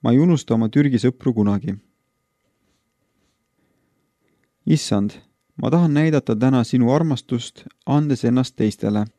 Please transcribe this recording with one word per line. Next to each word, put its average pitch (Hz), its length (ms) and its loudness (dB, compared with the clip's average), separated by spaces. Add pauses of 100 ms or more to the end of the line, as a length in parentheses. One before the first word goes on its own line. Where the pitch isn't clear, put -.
Ma 113 100 2
ei 131 80 4
unusta 160 340 2
oma 113 140 0
Türgi 135 320 2
sõpru 127 340 -2
kunagi. 101 400 0 (3000)
Issand, 107 460 0 (480)
ma 123 100 -2
tahan 165 220 2
näidata 147 440 0
täna 127 280 2
sinu 123 280 2
armastust, 139 760 -4 (200)
andes 147 380 -2
ennast 123 320 0
teistele. 107 480 -2 (140)